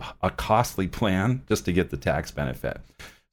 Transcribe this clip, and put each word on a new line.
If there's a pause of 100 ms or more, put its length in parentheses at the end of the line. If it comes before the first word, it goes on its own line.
(220)
a
costly
plan
just
to
get
the
tax
benefit? (540)